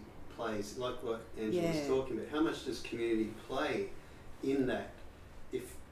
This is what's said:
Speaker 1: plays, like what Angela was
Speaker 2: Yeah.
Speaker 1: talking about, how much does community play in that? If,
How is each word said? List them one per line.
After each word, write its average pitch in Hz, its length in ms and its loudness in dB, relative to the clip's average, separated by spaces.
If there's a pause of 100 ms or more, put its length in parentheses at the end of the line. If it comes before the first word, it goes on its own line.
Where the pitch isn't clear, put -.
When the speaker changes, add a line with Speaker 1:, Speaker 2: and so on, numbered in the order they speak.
(360)
Speaker 1:
plays, 110 420 -2
like 123 240 -2
what 113 200 -2 (160)
Angela 170 300 4
was 160 80 4
Speaker 2:
Yeah. 147 120 2
Speaker 1:
talking 131 300 4
about, 104 120 -4
how 151 100 2
much 160 240 2
does 131 160 -2
community 113 500 2 (180)
play 127 420 2 (520)
in 135 260 6
that? 107 220 0 (640)
If, - 120 0 (280)